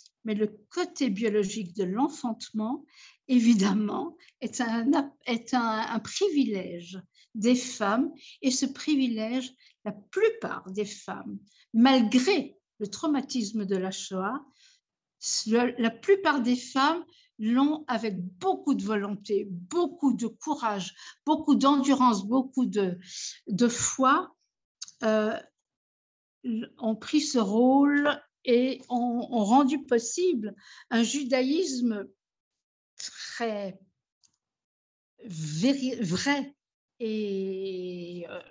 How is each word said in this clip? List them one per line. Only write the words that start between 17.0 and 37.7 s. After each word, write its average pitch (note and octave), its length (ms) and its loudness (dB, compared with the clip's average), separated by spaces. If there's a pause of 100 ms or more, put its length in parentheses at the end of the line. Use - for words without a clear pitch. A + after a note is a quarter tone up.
l'ont C4+ 500 2
avec G#3+ 340 -2
beaucoup D4+ 520 -2
de G3 100 -2
volonté, G3+ 640 -2
beaucoup C4+ 640 0
de A3 140 -4
courage, G#3+ 640 -4 (320)
beaucoup D4 300 2
d'endurance, C4 680 4
beaucoup B3+ 400 0
de, F#3 320 0 (500)
de A#3 200 4
foi, C4 680 0 (680)
euh, G#3+ 340 0 (1400)
ont A3 180 -2
pris D4 260 0
ce C#4+ 160 -2
rôle C#4 840 4 (220)
et B3+ 460 2
ont, A#3+ 400 -2
ont A#3 140 0
rendu C4+ 400 4
possible B3 720 -2 (340)
un A#3 140 2
judaïsme B3+ 1040 0 (920)
très G3+ 800 -8 (1400)
véri-, G3+ 800 -2
vrai C4+ 540 -2 (440)
et, F#3+ 1300 -6